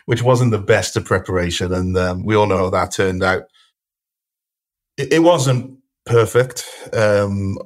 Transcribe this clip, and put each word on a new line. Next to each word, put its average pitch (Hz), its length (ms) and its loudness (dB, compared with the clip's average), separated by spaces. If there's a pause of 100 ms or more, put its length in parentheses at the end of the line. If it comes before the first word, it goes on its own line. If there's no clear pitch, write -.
which 117 180 -2
wasn't 123 280 2
the 104 80 0
best 98 400 0
of 95 80 -6
preparation. 90 640 -2
And, 92 240 -2
um, 90 300 -2
we 107 80 0
all 104 120 4
know 95 120 0
how 92 100 0
that 90 240 -2
turned 95 300 -2
out. 92 220 0 (1500)
It, 139 160 -2
it 160 60 4
wasn't 139 580 2 (260)
perfect, 120 640 2 (240)
um, 101 720 0